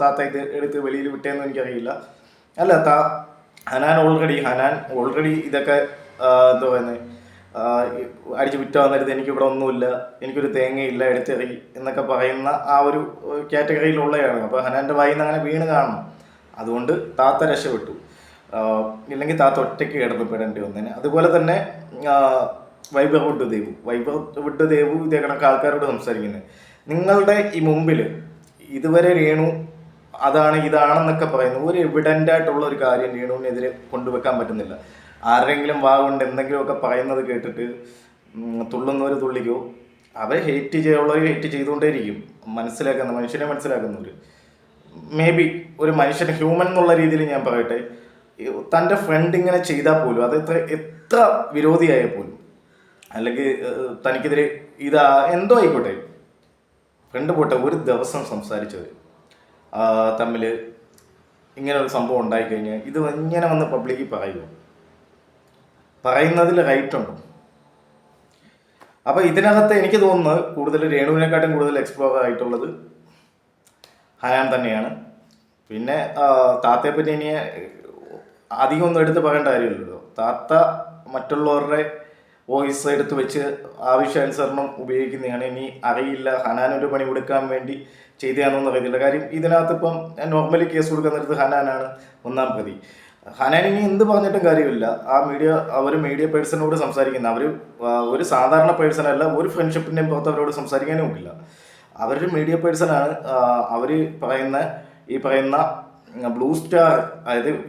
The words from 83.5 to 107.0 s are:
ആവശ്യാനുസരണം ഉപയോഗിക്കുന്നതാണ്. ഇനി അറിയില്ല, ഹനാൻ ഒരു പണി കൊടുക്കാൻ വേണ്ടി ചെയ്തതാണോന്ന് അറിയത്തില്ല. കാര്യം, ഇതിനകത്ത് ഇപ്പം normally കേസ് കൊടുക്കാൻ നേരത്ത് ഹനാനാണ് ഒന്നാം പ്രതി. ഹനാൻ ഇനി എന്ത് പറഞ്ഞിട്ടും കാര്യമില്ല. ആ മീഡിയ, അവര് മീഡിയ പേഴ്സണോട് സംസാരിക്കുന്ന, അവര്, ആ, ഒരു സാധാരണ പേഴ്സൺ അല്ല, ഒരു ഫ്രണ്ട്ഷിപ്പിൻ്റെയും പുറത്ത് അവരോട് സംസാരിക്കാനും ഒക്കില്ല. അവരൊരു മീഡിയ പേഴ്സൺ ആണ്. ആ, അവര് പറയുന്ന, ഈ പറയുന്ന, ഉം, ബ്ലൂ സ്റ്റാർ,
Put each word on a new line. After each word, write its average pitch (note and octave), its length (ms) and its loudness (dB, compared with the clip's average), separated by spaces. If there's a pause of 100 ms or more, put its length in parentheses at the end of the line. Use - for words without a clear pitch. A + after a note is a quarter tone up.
ആവശ്യാനുസരണം C#3 1000 0
ഉപയോഗിക്കുന്നതാണ്. B2+ 640 -6
ഇനി C3 400 -10
അറിയില്ല, C3 640 -2
ഹനാൻ B2+ 320 0
ഒരു C#3+ 80 -2
പണി C3+ 180 -2
കൊടുക്കാൻ C3 440 -2
വേണ്ടി C3 380 -6 (340)
ചെയ്തതാണോന്ന് C3+ 500 0
അറിയത്തില്ല. B2+ 280 0
കാര്യം, C#3 240 2
ഇതിനകത്ത് E3 500 0
ഇപ്പം E3 420 -4 (160)
normally D#3+ 340 2
കേസ് D#3+ 260 0
കൊടുക്കാൻ D3+ 220 0
നേരത്ത് D3 220 -4
ഹനാനാണ് C3+ 640 0 (280)
ഒന്നാം C3 300 -2
പ്രതി. G2 260 -8 (580)
ഹനാൻ D#3+ 280 4
ഇനി G3+ 140 2
എന്ത് G3+ 240 4
പറഞ്ഞിട്ടും G3+ 400 2
കാര്യമില്ല. C#3+ 420 2
ആ C3 460 2
മീഡിയ, D#3 380 2
അവര് C3+ 260 0
മീഡിയ D3 300 -2
പേഴ്സണോട് D#3 500 0
സംസാരിക്കുന്ന, C3 520 0
അവര്, C3+ 260 -2 (300)
ആ, A#2+ 160 0
ഒരു B2 220 0
സാധാരണ D#3 480 4
പേഴ്സൺ D#3 360 2
അല്ല, C#3+ 180 2
ഒരു D#3 240 0
ഫ്രണ്ട്ഷിപ്പിൻ്റെയും D#3+ 600 -2
പുറത്ത് D3+ 200 -2
അവരോട് D3 220 0
സംസാരിക്കാനും C#3+ 600 -4
ഒക്കില്ല. - 220 -12 (640)
അവരൊരു C#3 300 -4
മീഡിയ E3 300 -2
പേഴ്സൺ E3 340 0
ആണ്. D3 360 -2
ആ, B2 440 2
അവര് D3 500 -2
പറയുന്ന, C3+ 520 -2 (380)
ഈ C3 60 -4
പറയുന്ന, C3+ 680 -2 (300)
ഉം, A#2+ 200 -6
ബ്ലൂ C3 200 -2
സ്റ്റാർ, E3 380 4 (360)